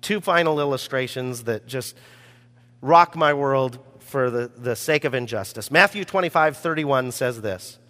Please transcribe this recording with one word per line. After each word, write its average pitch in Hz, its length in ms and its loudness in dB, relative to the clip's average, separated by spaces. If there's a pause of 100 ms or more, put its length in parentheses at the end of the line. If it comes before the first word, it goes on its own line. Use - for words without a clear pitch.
Two 208 180 -2
final 165 400 2
illustrations 127 840 -4
that 113 240 -4
just 127 280 -8 (840)
rock 165 340 6
my 151 180 4
world 135 440 0 (220)
for 127 320 -2
the, 120 260 -4
the 120 180 -4
sake 151 300 0
of 127 80 0
injustice. 113 560 -6
Matthew 196 340 4
twenty-five 160 540 0
thirty-one 143 540 -2
says 123 300 -4
this. 95 360 -8 (120)